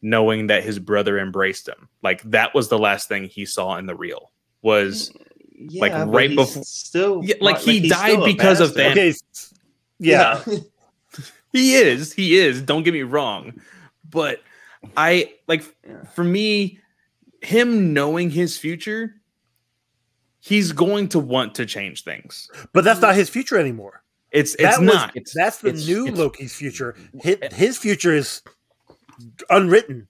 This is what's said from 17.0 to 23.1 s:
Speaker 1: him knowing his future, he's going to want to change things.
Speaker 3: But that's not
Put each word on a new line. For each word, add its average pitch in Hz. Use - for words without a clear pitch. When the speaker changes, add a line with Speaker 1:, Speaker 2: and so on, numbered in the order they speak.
Speaker 1:
him 220
knowing 156
his 170
future, 214
he's 202
going 185
to 180
want 123
to 120
change 98
things. -
Speaker 3:
But 170
that's 202
not 208